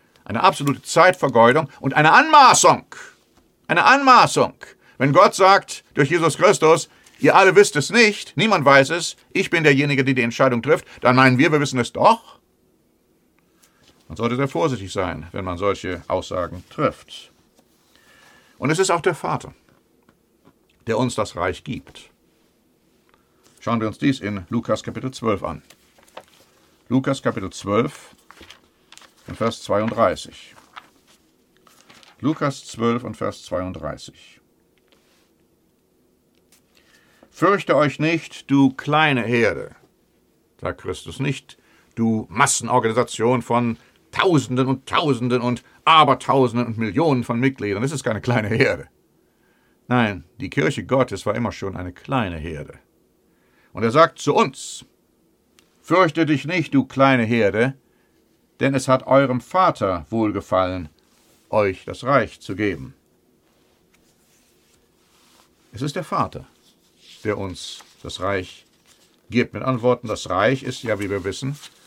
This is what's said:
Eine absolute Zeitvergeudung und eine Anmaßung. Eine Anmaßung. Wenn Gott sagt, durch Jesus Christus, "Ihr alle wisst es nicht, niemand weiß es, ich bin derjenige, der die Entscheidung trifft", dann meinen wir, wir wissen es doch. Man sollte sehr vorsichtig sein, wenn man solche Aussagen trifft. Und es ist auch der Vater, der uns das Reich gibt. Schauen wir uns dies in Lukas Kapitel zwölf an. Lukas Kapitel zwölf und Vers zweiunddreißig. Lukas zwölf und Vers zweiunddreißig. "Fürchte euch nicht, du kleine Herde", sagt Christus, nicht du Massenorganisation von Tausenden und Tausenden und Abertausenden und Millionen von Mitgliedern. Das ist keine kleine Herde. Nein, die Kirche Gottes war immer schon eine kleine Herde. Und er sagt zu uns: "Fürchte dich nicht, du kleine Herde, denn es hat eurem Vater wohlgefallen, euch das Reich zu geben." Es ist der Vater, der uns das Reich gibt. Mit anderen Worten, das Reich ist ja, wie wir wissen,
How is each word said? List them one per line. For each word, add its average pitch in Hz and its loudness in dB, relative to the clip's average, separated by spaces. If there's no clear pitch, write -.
Eine 104 -4
absolute 143 0
Zeitvergeudung 143 2
und 135 -6
eine 151 4
Anmaßung. 254 6
Eine 165 2
Anmaßung. 240 4
Wenn 139 0
Gott 196 6
sagt, 190 4
durch 143 2
Jesus 165 0
Christus, 165 4
"Ihr 147 4
alle 185 6
wisst 202 6
es 143 -2
nicht, 208 0
niemand 185 0
weiß 139 6
es, 170 -6
ich - -2
bin 165 0
derjenige, 143 2
der 135 0
die 123 0
Entscheidung 120 0
trifft", 151 0
dann 123 4
meinen 127 6
wir, 151 2
wir 147 2
wissen 131 -4
es 120 -4
doch. - 0
Man 78 -16
sollte 117 -2
sehr 139 -2
vorsichtig 131 -4
sein, 87 -6
wenn 95 -10
man 87 -8
solche 92 -4
Aussagen 90 -6
trifft. - -8
Und 131 -4
es 165 0
ist 196 0
auch 170 0
der 175 0
Vater, 156 -8
der 110 -2
uns 123 -4
das - -6
Reich 87 -4
gibt. - -14
Schauen 113 -4
wir 110 -4
uns 104 -8
dies 143 -2
in 98 -8
Lukas 113 -4
Kapitel 127 -12
zwölf 104 -4
an. 82 -10
Lukas 135 -2
Kapitel 101 -6
zwölf - -4
und - -14
Vers 110 -4
zweiunddreißig. 104 -2
Lukas 143 -4
zwölf 117 -4
und 104 -10
Vers 101 -8
zweiunddreißig. - -10
"Fürchte 180 0
euch 143 2
nicht, 156 -6
du 139 4
kleine 147 0
Herde", 104 -2
sagt 90 -8
Christus, 92 -12
nicht - -8
du 113 -2
Massenorganisation 117 -2
von 117 -2
Tausenden 131 0
und 135 -6
Tausenden 127 -2
und 120 -4
Abertausenden 131 4
und 113 -8
Millionen 123 0
von 117 -6
Mitgliedern. 113 -2
Das 139 -4
ist 135 -8
keine 110 -4
kleine 117 0
Herde. 107 -2
Nein, 107 0
die 95 -10
Kirche 143 -4
Gottes 117 -2
war 104 -2
immer 113 -4
schon 92 -10
eine 90 -10
kleine 107 -6
Herde. 76 -12
Und 104 -8
er 117 0
sagt 160 2
zu - -2
uns: - -4
"Fürchte 165 2
dich 143 -2
nicht, 165 -4
du 139 4
kleine 135 2
Herde, 113 2
denn 139 0
es 131 -2
hat 131 2
eurem 127 2
Vater 107 0
wohlgefallen, 95 -2
euch 101 -2
das - -14
Reich 123 -2
zu 98 -12
geben." 90 -6
Es 104 -10
ist 147 -6
der 175 -8
Vater, - -6
der 104 -4
uns - -12
das - -14
Reich 95 -6
gibt. 113 -2
Mit 104 -10
anderen 131 -4
Worten, 120 0
das 92 -8
Reich 113 0
ist - -12
ja, 107 -4
wie 98 -8
wir 98 -6
wissen, 135 -8